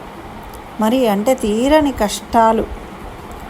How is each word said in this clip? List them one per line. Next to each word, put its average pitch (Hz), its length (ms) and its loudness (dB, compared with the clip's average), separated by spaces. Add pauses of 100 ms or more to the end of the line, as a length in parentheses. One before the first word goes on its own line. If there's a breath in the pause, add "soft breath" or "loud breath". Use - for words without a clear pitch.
(800)
మరి 233 260 4
అంటే 208 260 2
తీరని 262 580 4
కష్టాలు 226 720 2 (880)